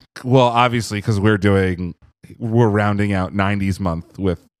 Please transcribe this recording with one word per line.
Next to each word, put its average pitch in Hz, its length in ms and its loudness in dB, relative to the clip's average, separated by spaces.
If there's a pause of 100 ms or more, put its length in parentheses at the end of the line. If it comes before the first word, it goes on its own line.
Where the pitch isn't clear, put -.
(240)
Well, 127 220 4
obviously, 117 540 0
'cause 101 200 -2
we're 107 180 2
doing, 92 560 0 (440)
we're 117 300 2
rounding 104 440 0
out 92 200 -4
nineties 98 460 -2
month 85 400 -6
with 90 260 -4 (160)